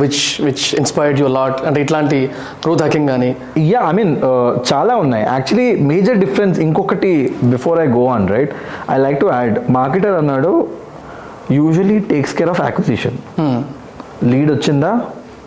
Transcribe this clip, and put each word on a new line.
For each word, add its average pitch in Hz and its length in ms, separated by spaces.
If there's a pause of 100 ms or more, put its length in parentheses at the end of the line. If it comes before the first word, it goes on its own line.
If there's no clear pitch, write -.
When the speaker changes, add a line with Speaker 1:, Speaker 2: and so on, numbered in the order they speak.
Speaker 1:
which, - 380
which 143 220 (120)
inspired 147 460
you 143 60
a 131 120
lot? 131 160 (120)
And 143 160
ఇట్లాంటి 147 380 (420)
growth 160 220
hacking 151 260
గానీ? 123 200 (420)
Speaker 2:
Yeah, 247 180
I - 80
mean, 226 120 (200)
uh, 123 200 (200)
చాలా 165 320
ఉన్నాయి. 120 240 (120)
Actually, 220 300 (240)
major 202 220 (100)
difference, 190 320 (100)
ఇంకొకటి, 180 460 (420)
before 165 300
I 143 40 (100)
go 123 60 (120)
on, 104 60 (140)
right? 139 160 (420)
I 135 120
like 139 180
to 190 60 (100)
add, 117 140 (240)
marketer 185 440
అన్నాడు, 143 300 (1040)
usually 180 420 (140)
takes 147 260
care 170 160
of 175 140
acquisition. 120 460 (240)
Speaker 1:
Hmm. 135 200 (720)
Speaker 2:
లీడ్ 143 240
వచ్చిందా, 143 360 (560)